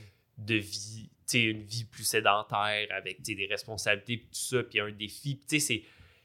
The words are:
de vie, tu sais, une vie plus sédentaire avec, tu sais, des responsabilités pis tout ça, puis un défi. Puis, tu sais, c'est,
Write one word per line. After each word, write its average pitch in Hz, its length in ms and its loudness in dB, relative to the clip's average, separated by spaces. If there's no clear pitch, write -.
de 110 160 0
vie, 104 560 -2
tu - 20 -20
sais, 123 160 6
une 110 220 2
vie 110 220 -6
plus - 180 -10
sédentaire 104 880 4
avec, 95 320 -6
tu 110 80 -6
sais, 101 40 -4
des 98 120 -4
responsabilités 104 680 -2
pis - 100 -18
tout - 280 -4
ça, 120 60 4
puis 113 200 -2
un 104 100 -4
défi. 107 420 -6
Puis, 135 160 -10
tu 151 100 2
sais, 147 60 2
c'est, 113 180 0